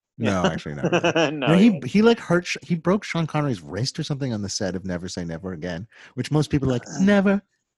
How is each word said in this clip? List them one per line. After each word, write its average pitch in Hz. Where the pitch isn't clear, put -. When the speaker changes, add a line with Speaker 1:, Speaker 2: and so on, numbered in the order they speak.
Speaker 1:
No, 98
Speaker 2:
Yeah. 92
Speaker 1:
actually, 76
no. 160
Speaker 2:
<laughs> 165
No, -
Speaker 1:
No, 151
Speaker 2:
he 196
Speaker 1:
he, 240
Speaker 2:
wasn't. 147
Speaker 1:
he, 202
like, 226
hurt 175
Sh-, -
he 175
broke 180
Sean 165
Connery's 139
wrist 90
or 151
something 139
on 104
the 101
set 92
of 92
Never 90
Say 87
Never 82
Again, 87
which 123
most 147
people 135
are -
like, 120
Speaker 2:
Uh. 151
Speaker 1:
"Never, 202